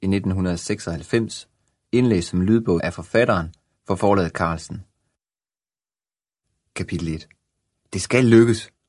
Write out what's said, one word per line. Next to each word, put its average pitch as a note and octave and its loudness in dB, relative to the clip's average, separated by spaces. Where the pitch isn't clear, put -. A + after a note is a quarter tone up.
i F#2+ -4
nitten F#2+ 0
hundrede F2+ -2
seksoghalvfems, G#2+ -6
indlæst A#2 2
som F2+ -2
lydbog G#2+ 2
af F2+ -4
forfatteren G#2 0
for G2 -2
forlaget G2 2
Carlsen. E2 -6
Kapitel E2+ -8
et. D#2+ -8
"Det F#2+ -6
skal B2 2
lykkes," A2+ 6